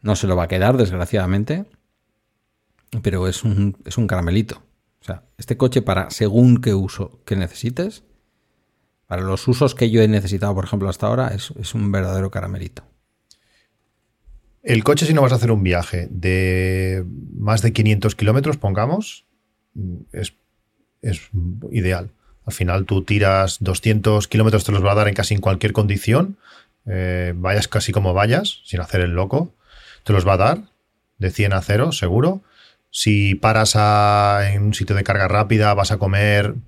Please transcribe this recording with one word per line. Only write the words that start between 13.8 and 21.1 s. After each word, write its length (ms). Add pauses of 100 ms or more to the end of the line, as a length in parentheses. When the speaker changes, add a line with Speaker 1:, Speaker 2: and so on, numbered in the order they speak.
Speaker 2:
El 240
coche, 220
si 80
no 80
vas 100
a 40
hacer 160
un 100
viaje 480
de 960 (320)
más 240
de 100
quinientos 420
kilómetros, 440
pongamos, 680 (880)
es, 220 (680)
es 220 (480)